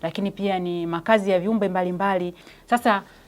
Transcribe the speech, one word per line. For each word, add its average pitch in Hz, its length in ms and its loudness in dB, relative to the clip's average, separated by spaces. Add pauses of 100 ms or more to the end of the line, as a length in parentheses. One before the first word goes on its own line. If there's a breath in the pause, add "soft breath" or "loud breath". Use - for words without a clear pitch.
lakini 196 300 -4
pia 196 280 -2
ni 175 260 -4
makazi 190 460 2
ya 185 80 4
viumbe 202 300 0
mbalimbali. 180 640 -2 (320 loud breath)
Sasa, 240 360 2 (260 loud breath)